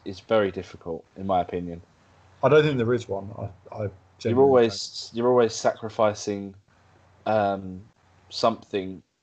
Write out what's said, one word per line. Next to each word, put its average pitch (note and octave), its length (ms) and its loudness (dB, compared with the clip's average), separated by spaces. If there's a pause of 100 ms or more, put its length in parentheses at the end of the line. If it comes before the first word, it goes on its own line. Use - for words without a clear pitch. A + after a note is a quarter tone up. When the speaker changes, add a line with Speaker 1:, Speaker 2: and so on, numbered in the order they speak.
Speaker 1:
is F#2+ 160 -12
very G#2 320 0
difficult, F2 520 -12 (120)
in F#2+ 100 -10
my F#2 140 2
opinion. F2 420 -6 (640)
Speaker 2:
I C3 40 6
don't D3+ 140 6
think D3 160 0
there A#2 160 0
is A2 140 -6
one. G2 280 -8
I, G#2+ 120 -10 (260)
I - 80 -14
Speaker 1:
You're G2 80 -6 (280)
Speaker 2:
genuinely B2 300 4
Speaker 1:
always, A#2+ 600 2
Speaker 2:
don't. A2+ 60 -10
Speaker 1:
you're A#2+ 120 0
always A#2+ 260 4
sacrificing, G#2 1000 -2 (720)
um, G2 540 -2 (500)
something. F#2+ 680 -4 (220)